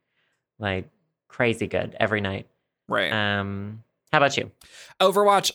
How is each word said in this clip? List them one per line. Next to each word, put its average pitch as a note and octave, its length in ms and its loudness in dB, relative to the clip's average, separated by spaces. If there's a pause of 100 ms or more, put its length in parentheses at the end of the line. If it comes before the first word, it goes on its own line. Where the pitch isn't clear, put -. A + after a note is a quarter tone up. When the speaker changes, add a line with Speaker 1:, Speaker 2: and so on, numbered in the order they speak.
(600)
Speaker 1:
Like, F#2+ 280 -4 (400)
crazy A#2 380 0
good - 340 -4
every G#2+ 220 0
night. G2 240 -6 (420)
Speaker 2:
Right. G2 240 0
Speaker 1:
Um, G2+ 720 -4 (320)
how D3+ 40 2
about C#3 180 2
you? - 120 -4 (520)
Speaker 2:
Overwatch, G3 540 4